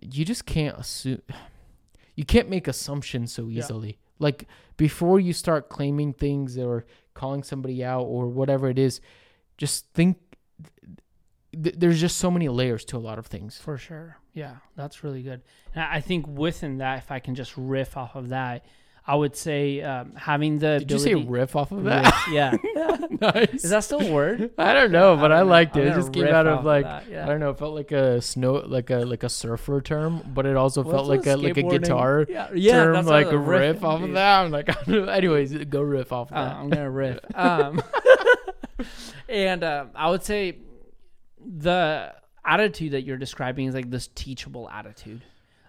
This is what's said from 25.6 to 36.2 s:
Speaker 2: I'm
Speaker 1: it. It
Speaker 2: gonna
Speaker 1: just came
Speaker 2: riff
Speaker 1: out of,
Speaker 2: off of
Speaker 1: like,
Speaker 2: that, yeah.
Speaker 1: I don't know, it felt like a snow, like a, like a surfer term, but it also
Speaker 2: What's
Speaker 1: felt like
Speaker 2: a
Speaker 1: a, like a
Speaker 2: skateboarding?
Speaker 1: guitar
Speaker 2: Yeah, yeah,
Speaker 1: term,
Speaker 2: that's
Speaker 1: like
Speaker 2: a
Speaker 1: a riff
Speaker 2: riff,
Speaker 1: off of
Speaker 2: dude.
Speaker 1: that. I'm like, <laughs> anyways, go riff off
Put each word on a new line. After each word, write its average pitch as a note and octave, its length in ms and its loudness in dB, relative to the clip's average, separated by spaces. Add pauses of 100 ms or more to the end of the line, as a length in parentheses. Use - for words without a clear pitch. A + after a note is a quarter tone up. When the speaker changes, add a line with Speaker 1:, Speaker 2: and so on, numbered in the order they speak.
Speaker 2:
I'm C#3+ 60 4
Speaker 1:
it. C#3 40 4
It D3 40 6
Speaker 2:
gonna F3 120 2
Speaker 1:
just C3+ 120 -4
came E3 100 2
Speaker 2:
riff D3+ 100 4
Speaker 1:
out D#3+ 140 6
of, D#3 60 4
Speaker 2:
off C#3 60 0
of C#3 60 -4
Speaker 1:
like, C#3+ 200 4
Speaker 2:
that, D3+ 240 -12
yeah. D#3+ 140 -10
Speaker 1:
I D3+ 40 -6
don't D3 140 -2
know, C#3+ 80 -2
it C3 80 -4
felt D3+ 180 -8
like D3 160 -8
a C3 300 2
snow, C3 320 0 (120)
like B2+ 260 -4
a, B2 80 0
like A#2+ 240 -4
a A#2+ 60 -2
surfer B2+ 520 -4
term, D#3+ 400 -4 (120)
but C3+ 120 0
it C3+ 100 2
also C3+ 280 2
Speaker 2:
What's D3+ 120 0
Speaker 1:
felt C#3 120 2
like C#3 180 4
Speaker 2:
a C#3 80 4
Speaker 1:
a, - 20 4
like C#3+ 220 0
a C#3 60 2
Speaker 2:
skateboarding? F3 180 2
Speaker 1:
guitar C#3+ 480 2
Speaker 2:
Yeah, F4 240 -6
yeah, F#3+ 180 6 (120)
Speaker 1:
term, D#3+ 100 6
Speaker 2:
that's F3 140 2
Speaker 1:
like D3+ 200 8
Speaker 2:
a D#3 80 2
Speaker 1:
a - 20 6
riff D3 400 4
Speaker 2:
riff, - 60 -10
Speaker 1:
off D#3+ 180 0
of F#3 60 -4
Speaker 2:
dude. F3+ 80 -2
Speaker 1:
that. G3 260 6
I'm E3+ 100 0
like, D3 360 -2
<laughs> - 0 -
anyways, F#3 640 2 (120)
go C#3+ 160 -2
riff C#3 320 -2
off A#2+ 180 -8